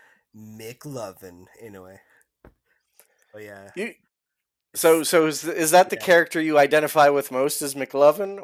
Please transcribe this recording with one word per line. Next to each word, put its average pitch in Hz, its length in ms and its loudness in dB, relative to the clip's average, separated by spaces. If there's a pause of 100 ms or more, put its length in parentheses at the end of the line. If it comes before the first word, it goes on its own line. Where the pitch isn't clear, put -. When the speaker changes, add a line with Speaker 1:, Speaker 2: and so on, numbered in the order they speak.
(360)
Speaker 1:
McLovin, 107 1120 -16 (140)
in 110 140 -20
a 95 80 -20
way. 95 180 -20 (1300)
But 107 100 -20
yeah. 101 320 -20
Speaker 2:
You, 208 200 -10 (800)
Speaker 1:
It's - 80 -10
Speaker 2:
so, 165 220 2
so 160 240 2
is, 151 180 -6
is 165 280 -4
that 185 180 6
the 196 60 -6
Speaker 1:
Yeah. - 80 -14
Speaker 2:
character 170 360 2
you 156 180 0
identify 147 500 4
with 143 240 -2
most 135 300 -4
as 139 120 -8
McLovin, 151 680 0